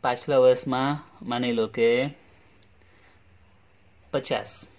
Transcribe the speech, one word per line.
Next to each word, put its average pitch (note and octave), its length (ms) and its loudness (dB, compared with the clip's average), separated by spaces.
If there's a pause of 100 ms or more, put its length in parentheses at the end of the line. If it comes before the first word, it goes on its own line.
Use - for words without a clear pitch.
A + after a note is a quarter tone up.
પાછલા C3 340 0
વર્ષમાં B2+ 640 2 (260)
માની B2 240 -2
લો A2+ 140 0
કે A#2+ 420 2 (2000)
પચાસ - 560 -6 (120)